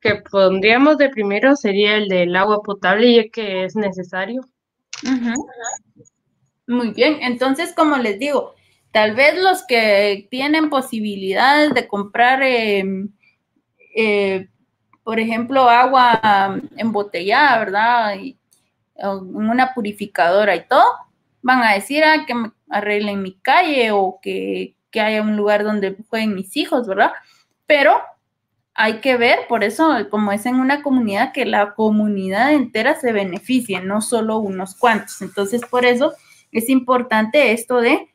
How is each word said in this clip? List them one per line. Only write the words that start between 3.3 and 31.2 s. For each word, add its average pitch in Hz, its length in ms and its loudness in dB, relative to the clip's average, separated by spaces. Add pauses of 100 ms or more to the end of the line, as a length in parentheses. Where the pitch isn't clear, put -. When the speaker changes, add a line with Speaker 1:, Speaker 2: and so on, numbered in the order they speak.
Speaker 1:
que 196 320 -6
es 180 120 -8
necesario. 190 640 -6 (640)
Speaker 2:
Ujú. 240 440 -4 (1200)
Muy 240 240 -2
bien, 285 300 0
entonces, 269 520 -4
como 311 240 0
les 214 220 -4
digo, 277 340 -4 (380)
tal 214 240 0
vez 302 260 4
los 370 240 0
que 208 640 0
tienen 302 400 -2
posibilidades 233 1040 0
de 240 140 -2
comprar, 240 560 0
em, 202 680 -2 (840)
eh, 202 540 -2 (540)
por 226 160 -4
ejemplo, 233 500 2
agua 233 920 4 (180)
embotellada, 214 840 0
¿verdad? 214 560 0
Y, 196 220 -14 (580)
o 196 240 -6
en 190 300 -6
una 254 240 0
purificadora 202 840 0
y 170 120 -8
todo, 302 180 6 (560)
van 254 220 2
a 220 100 4
decir, 277 300 -2
"Ah, 311 240 2
que 254 80 -6
me 226 160 -6 (180)
arreglen 208 520 -4
mi 190 140 -8
calle 277 560 2
o 196 300 0
que, 190 540 -8 (160)
que 220 100 -2
haya 214 200 0
un 214 160 -2
lugar 208 260 0
donde 202 320 -2 (140)
jueguen 220 260 -4
mis 185 220 -10
hijos", 285 300 -2
¿verdad? 196 260 2 (520)
Pero 302 360 4 (760)
hay 220 260 0
que 262 160 2
ver, 240 300 2
por 220 160 0
eso, 214 460 0
como 208 220 -2
es 208 140 -4
en 247 100 -2
una 269 260 0
comunidad, 247 500 0